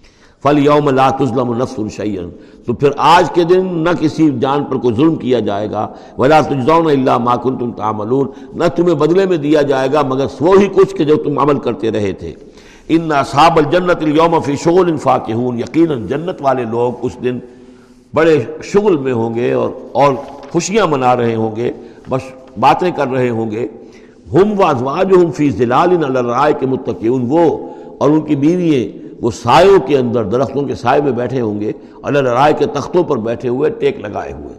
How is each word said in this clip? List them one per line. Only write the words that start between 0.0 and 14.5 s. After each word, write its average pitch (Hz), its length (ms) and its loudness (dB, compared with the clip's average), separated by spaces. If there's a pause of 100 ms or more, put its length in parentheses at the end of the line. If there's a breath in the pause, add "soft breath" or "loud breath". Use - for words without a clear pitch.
فَالْيَوْمَ 143 480 4
لَا 131 200 4
تُظْلَمُ 123 460 0
نَفْسٌ 117 320 -4
شَيْئًا، 95 400 -6 (380 loud breath)
تو 120 60 -2
پھر 139 240 2
آج 156 340 4
کے 170 140 2
دن 185 280 2
نہ 170 180 0 (100)
کسی 151 300 2 (100)
جان 139 240 0
پر 131 120 -6
کوئی 117 180 0
ظلم 156 200 2
کیا 123 260 0
جائے 101 300 -4
گا، 104 180 -4 (300 loud breath)
وَلَا 147 220 4
تُجْزَوْنَ 143 480 0
إِلَّا 131 300 2
مَا 120 180 0
كُنْتُمْ 123 400 -4
تَعْمَلُونَ، 107 520 -2 (260 loud breath)
نہ 156 100 -2
تمہیں 175 300 2
بدلے 165 320 2
میں 180 100 0
دیا 147 260 2
جائے 131 300 0
گا 147 100 2
مگر 135 220 -2 (160)
وہی 190 280 4
کچھ - 260 2
کہ 160 100 -2
جو 151 120 4
تم 143 220 -4
عمل 139 200 2
کرتے 110 320 -4
رہے 104 220 -2
تھے۔ 82 200 -12 (560 loud breath)
إِنَّ 160 260 0
أَصْحَابَ 151 460 2
الْجَنَّةِ 170 440 0
الْيَوْمَ 160 360 2
فِي 135 160 -4